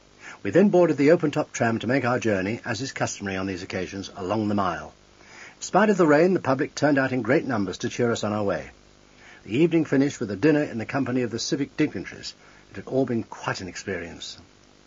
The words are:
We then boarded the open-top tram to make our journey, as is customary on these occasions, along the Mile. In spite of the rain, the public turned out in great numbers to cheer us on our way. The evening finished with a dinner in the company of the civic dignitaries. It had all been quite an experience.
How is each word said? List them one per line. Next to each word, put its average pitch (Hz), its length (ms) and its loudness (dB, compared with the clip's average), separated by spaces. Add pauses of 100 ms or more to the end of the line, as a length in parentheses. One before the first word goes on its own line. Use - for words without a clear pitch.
(440)
We 101 60 -2
then 196 180 6
boarded 170 280 4
the 143 140 6
open-top 156 420 2
tram 113 280 0
to 107 80 -4
make 131 160 0
our 120 160 0
journey, 107 440 0
as 110 180 -6
is 131 100 -8
customary 98 440 -6
on 95 100 -4
these 92 180 -6
occasions, 95 500 -8
along 101 320 -2
the 104 80 0
Mile. 87 400 -2 (600)
In - 60 -20
spite 214 280 2
of 196 60 2
the 175 100 4
rain, 165 280 6
the 165 60 0
public 131 360 -2
turned 139 220 2
out 131 120 0
in 127 120 -2
great 143 240 2
numbers 101 320 -2
to 117 100 -4
cheer 117 240 0
us 104 100 -4
on 104 100 -2
our 104 120 -2
way. 82 260 -2 (760)
The 107 140 -2
evening 160 280 4
finished 139 340 0
with 107 100 -4
a 101 60 -6
dinner 147 260 4
in 117 160 -6
the 110 80 -6
company 127 360 -2
of 113 100 -4
the 113 80 -4
civic 139 360 -4
dignitaries. 147 560 -4 (380)
It 101 80 -16
had 98 100 -14
all 131 180 0
been 117 160 -2
quite - 380 -10
an 92 80 -10
experience. 85 680 -10 (500)